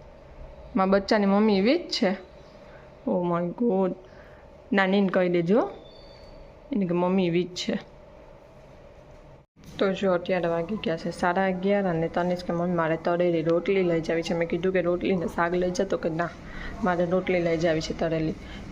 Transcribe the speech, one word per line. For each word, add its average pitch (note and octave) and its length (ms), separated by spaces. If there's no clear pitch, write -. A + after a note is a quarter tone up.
મારા F#3+ 140
બચ્ચાની G3+ 360
મમ્મી G3+ 320
એવી B3 200
જ E4+ 40
છે. - 280
Oh F#3 140
my F3 400
God. F#3+ 300
નાનીને G3 360
કહી F3+ 200
દેજો F#3 420
એને G3+ 140
કે E3+ 80
મમ્મી F3+ 320
એવી E3+ 180
જ F3 100
છે. - 240
તો G3 140
જો F#3+ 200
અત્યારે F3 360
વાગી E3+ 280
ગયા E3 200
છે E3+ 140
સાડા F3+ 360
અગિયાર G3 380
અને E3 240
તનિષ F3+ 360
કે, F3 80
"મમ્મી, F3 220
મારે D#3+ 220
તળેલી F3 460
રોટલી F3 400
લઈ E3+ 180
જાવી E3 220
છે." E3+ 120
મેં E3+ 140
કીધું F3+ 240
કે, F3+ 100
"રોટલી F3+ 340
ને E3+ 100
શાક E3+ 260
લઈ F3+ 180
જા?" F#3+ 140
તો F#3 120
કે, E3+ 120
"ના, E3 200
મારે F3+ 200
રોટલી F#3 360
લઈ E3+ 160
જાવી D#3+ 240
છે D#3 180
તળેલી." D#3+ 360